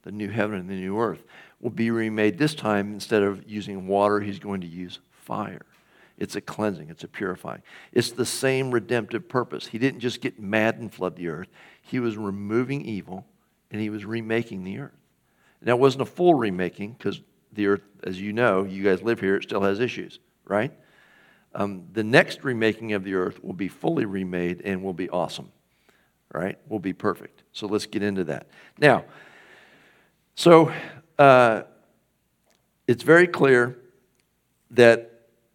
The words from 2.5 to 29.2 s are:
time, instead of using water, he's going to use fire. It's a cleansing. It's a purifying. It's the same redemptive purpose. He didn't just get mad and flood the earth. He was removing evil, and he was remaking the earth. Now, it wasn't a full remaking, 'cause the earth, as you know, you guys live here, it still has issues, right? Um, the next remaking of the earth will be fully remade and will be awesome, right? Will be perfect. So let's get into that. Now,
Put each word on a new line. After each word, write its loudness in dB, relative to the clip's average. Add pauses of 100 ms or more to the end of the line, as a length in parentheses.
time, -2
instead 0
of -2
using -10
water, 2
he's -8
going -6
to -10
use -14 (120)
fire. -10 (540)
It's -8
a -8
cleansing. -6
It's -16
a -12
purifying. -8 (300)
It's 0
the -4
same -2
redemptive -2
purpose. -6
He -8
didn't -2
just -6
get -8
mad 0
and -12
flood -6
the -8
earth. -8 (320)
He -8
was -2
removing -4
evil, -10 (460)
and -6
he -4
was -8
remaking -4
the -10
earth. -16 (640)
Now, 0
it 0
wasn't 2
a -4
full 4
remaking, -2
'cause -6 (320)
the 0
earth, 2 (200)
as -8
you -6
know, 2
you -8
guys 2
live -2
here, 0
it -6
still -4
has 0
issues, -6 (260)
right? -2 (840)
Um, -6
the -2
next 2
remaking -2
of -4
the -4
earth -2
will -8
be -6
fully -2
remade -4
and -4
will -6
be -6
awesome, -6 (800)
right? -6
Will -6
be -6
perfect. -6 (100)
So -10
let's -2
get -8
into -2
that. -8 (320)
Now, 4 (1300)